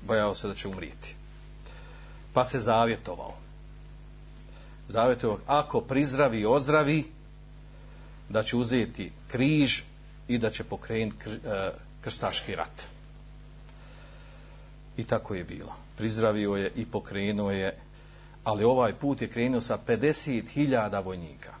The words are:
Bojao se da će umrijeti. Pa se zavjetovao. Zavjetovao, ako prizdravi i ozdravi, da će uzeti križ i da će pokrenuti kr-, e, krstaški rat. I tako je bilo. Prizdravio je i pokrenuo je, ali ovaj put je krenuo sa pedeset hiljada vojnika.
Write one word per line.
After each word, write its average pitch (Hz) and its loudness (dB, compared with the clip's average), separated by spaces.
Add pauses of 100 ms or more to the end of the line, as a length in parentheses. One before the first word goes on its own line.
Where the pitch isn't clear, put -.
Bojao 104 4
se - -4
da 98 -4
će - -6
umrijeti. 92 -10 (1160)
Pa 127 6
se 135 0
zavjetovao. 110 2 (1600)
Zavjetovao, 113 4
ako 143 4
prizdravi 135 4
i 104 2
ozdravi, 147 6 (1300)
da 107 4
će - 2
uzeti 117 2 (160)
križ 139 4 (460)
i 120 2
da 110 4
će 110 -6
pokrenuti 110 -2
kr-, 107 -8
e, 98 0 (300)
krstaški 104 -2
rat. - -6 (2250)
I 113 -4
tako 110 0
je 90 -4
bilo. - -10 (220)
Prizdravio 107 2
je 98 0
i 113 -4
pokrenuo 101 -2
je, 95 0 (680)
ali 107 0
ovaj 120 6
put 139 -2
je 110 -4
krenuo 120 0
sa 117 0
pedeset 123 0
hiljada 117 2
vojnika. 90 -8